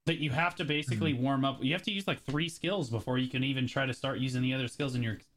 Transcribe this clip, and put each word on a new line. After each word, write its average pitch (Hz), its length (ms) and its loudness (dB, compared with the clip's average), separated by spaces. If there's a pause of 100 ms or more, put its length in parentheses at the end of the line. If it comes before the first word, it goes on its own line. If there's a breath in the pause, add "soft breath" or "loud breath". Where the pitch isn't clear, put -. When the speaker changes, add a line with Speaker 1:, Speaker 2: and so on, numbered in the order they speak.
Speaker 1:
that - 140 2
you 147 100 0
have 165 260 2
to 180 80 -4
basically 143 500 0
Speaker 2:
Mm-hmm. 123 100 0
Speaker 1:
warm 135 220 2
up. 135 180 -2
You 131 100 2
have 185 100 0
to 220 80 -2
use, 196 160 -2
like, - 160 -2
three 151 240 0
skills 165 440 -2
before 120 260 0
you 127 100 2
can 127 160 0
even 131 220 0
try 135 220 0
to 123 60 -2
start 135 260 -2
using 127 240 0
the 131 100 2
other 131 140 -2
skills 147 260 -4
in 120 80 0
your 110 160 -2 (200)